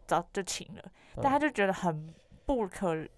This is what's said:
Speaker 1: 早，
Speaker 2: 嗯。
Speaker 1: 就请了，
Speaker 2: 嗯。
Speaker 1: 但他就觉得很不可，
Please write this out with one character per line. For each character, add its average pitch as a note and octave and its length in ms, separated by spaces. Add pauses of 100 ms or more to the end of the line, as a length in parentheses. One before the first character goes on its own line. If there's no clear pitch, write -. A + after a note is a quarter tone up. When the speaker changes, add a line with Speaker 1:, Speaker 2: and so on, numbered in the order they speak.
Speaker 1:
早， D#3+ 140
Speaker 2:
嗯。 E3+ 140
Speaker 1:
就 G3 100
请 - 320
了， - 60 (340)
Speaker 2:
嗯。 - 60
Speaker 1:
但 C#4 100
他 C#4+ 80
就 D4 100
觉 G3+ 160
得 F#3+ 60
很 D#3+ 400 (340)
不 A#3+ 220
可， D#3+ 380 (120)